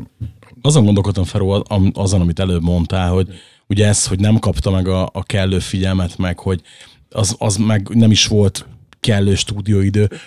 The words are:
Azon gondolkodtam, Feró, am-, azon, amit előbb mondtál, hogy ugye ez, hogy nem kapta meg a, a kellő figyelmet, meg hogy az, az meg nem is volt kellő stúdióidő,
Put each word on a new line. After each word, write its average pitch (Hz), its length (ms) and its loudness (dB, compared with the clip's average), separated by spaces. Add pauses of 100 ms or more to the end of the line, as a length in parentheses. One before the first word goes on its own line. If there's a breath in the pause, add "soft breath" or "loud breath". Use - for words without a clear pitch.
(600)
Azon 143 240 4
gondolkodtam, 101 380 2
Feró, 98 440 -2
am-, 98 260 2
azon, 95 280 0
amit 87 180 0
előbb 90 220 -2
mondtál, 87 500 0
hogy 92 160 2 (400 loud breath)
ugye 104 200 2
ez, 104 200 0
hogy 92 120 -2
nem 107 200 2
kapta 98 320 -2
meg 92 160 0
a, 92 260 -2
a 95 100 -8
kellő 95 360 -2
figyelmet, 92 580 -2
meg 90 220 -4
hogy 95 220 -4 (480 loud breath)
az, 107 280 -4
az 107 200 -2
meg 107 360 0
nem 113 180 6
is - 160 4
volt 104 380 0 (340)
kellő 101 360 2
stúdióidő, 101 760 0 (180 loud breath)